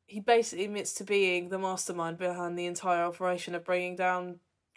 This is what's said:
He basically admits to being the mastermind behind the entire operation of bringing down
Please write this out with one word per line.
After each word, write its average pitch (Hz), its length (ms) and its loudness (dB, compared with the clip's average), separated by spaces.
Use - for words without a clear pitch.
He 202 120 -10
basically 226 460 4
admits 208 300 -4
to 202 100 -8
being 185 460 2
the 190 100 -4
mastermind 175 580 -4
behind 175 400 -2
the 175 80 -2
entire 175 380 2
operation 175 500 -2
of 170 100 -6
bringing 180 300 0
down 180 460 -2